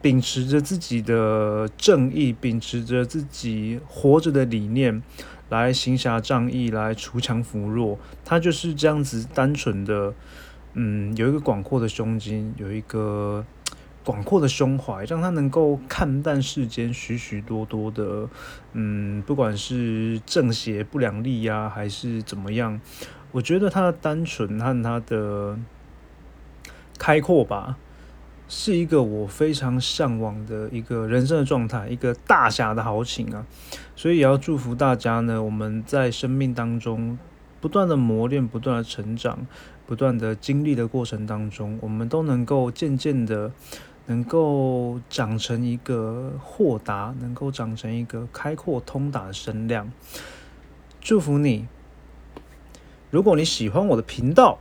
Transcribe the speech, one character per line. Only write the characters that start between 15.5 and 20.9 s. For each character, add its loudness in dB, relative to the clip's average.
看 0
淡 2
世 -2
间 -4
许 -6
许 -8
多 -4
多 -4
的， -4
嗯， -2
不 -2
管 2
是 -2
正 2
邪 -4
不 -6